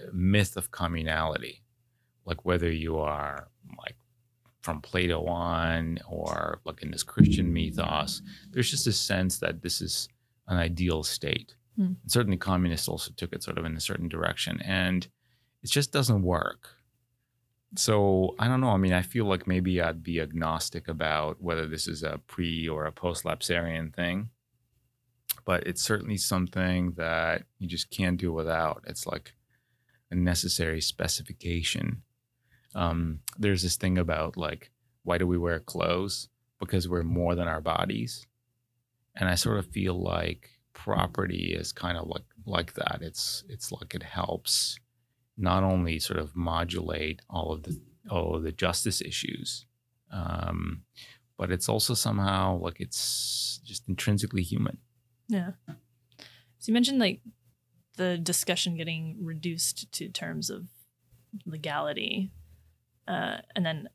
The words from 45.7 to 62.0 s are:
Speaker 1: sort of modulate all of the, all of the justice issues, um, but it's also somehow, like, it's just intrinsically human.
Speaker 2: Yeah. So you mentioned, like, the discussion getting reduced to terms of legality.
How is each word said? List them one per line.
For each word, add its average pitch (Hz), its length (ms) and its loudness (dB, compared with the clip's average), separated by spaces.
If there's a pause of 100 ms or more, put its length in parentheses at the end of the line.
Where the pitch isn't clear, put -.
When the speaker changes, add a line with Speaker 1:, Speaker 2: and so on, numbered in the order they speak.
Speaker 1:
sort 87 220 -2
of 76 160 -6
modulate 82 920 -2
all 80 220 -2
of 78 120 -6
the, 85 180 -8 (280)
all 82 260 0
of 80 80 -2
the 78 80 -2
justice 90 500 0
issues, - 640 -6 (460)
um, 85 720 -4 (540)
but 90 140 0
it's 90 160 0
also 110 260 2
somehow, 98 680 2
like, 87 200 -6
it's - 840 -4
just - 240 -10
intrinsically 101 540 2
human. - 340 0 (500)
Speaker 2:
Yeah. 185 240 0 (160)
So - 1000 -18
you 220 60 4
mentioned, 247 260 6
like, 202 220 4 (760)
the 180 200 2
discussion 170 600 0
getting 160 440 -6
reduced 165 720 -4
to 175 160 -6
terms 165 400 -6
of 180 180 -8 (760)
legality. 156 840 -4 (760)